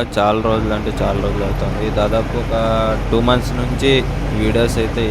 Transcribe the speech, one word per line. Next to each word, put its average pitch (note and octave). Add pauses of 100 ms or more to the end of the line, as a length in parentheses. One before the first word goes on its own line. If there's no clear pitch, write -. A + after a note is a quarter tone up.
(180)
చాలా G#2+
రోజులు A2
అంటే G#2+ (100)
చాలా G2+
రోజులు G2+
అవుతుంది. G2 (140)
దాదాపు G#2+
ఒక A2+ (560)
టూ A2+ (100)
మంత్స్ B2
నుంచి B2 (520)
వీడియోస్ A2+
అయితే A2+